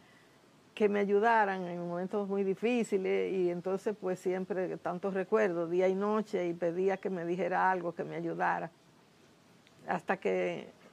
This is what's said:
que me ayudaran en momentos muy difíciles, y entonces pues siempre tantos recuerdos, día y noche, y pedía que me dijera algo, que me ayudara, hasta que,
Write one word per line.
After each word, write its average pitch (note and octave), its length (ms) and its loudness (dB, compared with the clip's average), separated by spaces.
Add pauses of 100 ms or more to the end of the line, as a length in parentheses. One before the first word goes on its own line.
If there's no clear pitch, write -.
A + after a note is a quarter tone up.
(720)
que G#3+ 140 2
me G3+ 120 2
ayudaran G3+ 640 4
en F3 220 -6
momentos F#3+ 420 -4
muy G3 160 0
difíciles, G3 880 0
y F3+ 180 2
entonces F#3+ 480 -2
pues F#3 200 -2
siempre F#3 580 -2
tantos F3+ 360 -4
recuerdos, F#3 560 2
día F3+ 200 4
y F#3+ 40 2
noche, G3+ 540 0
y E3+ 60 -2
pedía F3+ 440 0
que G3 140 -4
me E3+ 140 -4
dijera F3+ 440 0
algo, E3+ 240 -2
que D3 120 -6
me D#3 100 -8
ayudara, E3+ 560 -2 (1160)
hasta F#3 300 -2
que, F3+ 520 -2 (240)